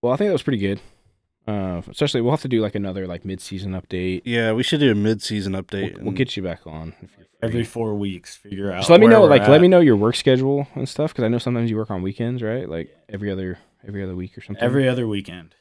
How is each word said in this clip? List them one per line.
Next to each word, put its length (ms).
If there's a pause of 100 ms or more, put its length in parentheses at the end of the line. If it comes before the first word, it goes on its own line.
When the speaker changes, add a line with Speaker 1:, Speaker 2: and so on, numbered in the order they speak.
Speaker 1:
Well, 100
I 40
think 120
that 40
was 100
pretty 160
good. 220 (640)
Uh, 420
especially, 320
we'll 120
have 100
to 60
do, 120
like, 160
another, 300
like, 180
mid-season 480
update. 520
Speaker 2:
Yeah, 280
we 100
should 180
do 120
a 20
mid-season 600
update 400
Speaker 1:
We'll, 80
we'll 60
Speaker 2:
and 80
Speaker 1:
get 200
you 60
back 240
on 360
if 140
you're 100
free. 20 (140)
Speaker 3:
Every 220
four 320
weeks, 400
figure 340
out 80
Speaker 1:
Just 120
let 100
me 60
Speaker 3:
where 80
Speaker 1:
know, 80
Speaker 3:
we're 60
Speaker 1:
like, 200
let 120
me 60
Speaker 3:
at. 40
Speaker 1:
know 100
your 160
work 180
schedule 640
and 120
stuff, 240
'cause 120
I 40
know 100
sometimes 300
you 80
work 140
on 100
weekends, 440
right? 240
Like, 280 (120)
every 240
other, 260 (280)
every 180
other 100
week 240
or 40
something. 200
Speaker 3:
Every 260
other 200
weekend. 520